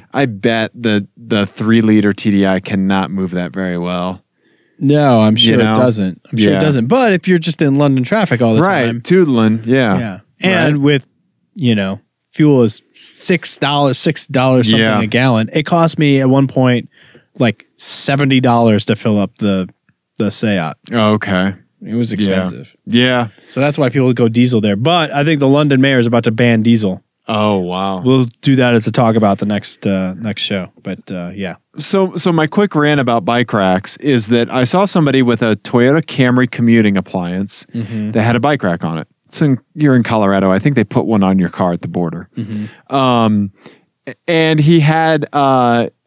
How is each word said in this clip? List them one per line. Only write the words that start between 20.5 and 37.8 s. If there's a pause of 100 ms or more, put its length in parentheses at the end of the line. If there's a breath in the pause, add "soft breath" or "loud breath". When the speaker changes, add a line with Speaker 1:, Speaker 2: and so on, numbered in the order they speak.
Speaker 1:
Okay. (260)
Speaker 2:
It
was
Speaker 1:
Yeah.
Speaker 2:
expensive.
Speaker 1:
Yeah. (200)
Speaker 2:
So
that's
why
people
go
diesel
there.
But
I
think
the
London
mayor
is
about
to
ban
diesel. (260)
Speaker 1:
Oh,
wow.
Speaker 2:
We'll (140)
do
that
as
a
talk
about
the
next,
uh,
next
show. (140)
But,
uh,
yeah. (200)
Speaker 1:
So,
so
my
quick
rant
about
bike
racks
is
that
I
saw
somebody
with
a
Toyota
Camry
commuting
appliance
Speaker 2:
Mm-hmm.